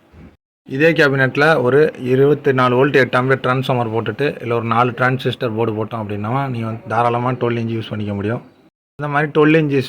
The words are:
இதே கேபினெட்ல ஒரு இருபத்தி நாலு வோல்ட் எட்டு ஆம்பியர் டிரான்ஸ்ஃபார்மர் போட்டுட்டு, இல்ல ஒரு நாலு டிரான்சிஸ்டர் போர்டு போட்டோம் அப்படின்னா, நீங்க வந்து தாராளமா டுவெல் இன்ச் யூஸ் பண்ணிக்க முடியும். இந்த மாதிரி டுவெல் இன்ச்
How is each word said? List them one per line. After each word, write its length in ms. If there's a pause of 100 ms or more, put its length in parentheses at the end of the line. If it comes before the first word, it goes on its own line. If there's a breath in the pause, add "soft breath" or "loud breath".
(680)
இதே 220
கேபினெட்ல 680
ஒரு 320 (100)
இருபத்தி 500
நாலு 220
வோல்ட் 200
எட்டு 220
ஆம்பியர் 220
டிரான்ஸ்ஃபார்மர் 520
போட்டுட்டு, 500
இல்ல 140
ஒரு 100
நாலு 260
டிரான்சிஸ்டர் 640
போர்டு 300
போட்டோம் 140
அப்படின்னா, 500
நீங்க 160
வந்து 220
தாராளமா 440
டுவெல் 260
இன்ச் 220
யூஸ் 100
பண்ணிக்க 240
முடியும். 280 (600)
இந்த 100
மாதிரி 200
டுவெல் 260
இன்ச் 320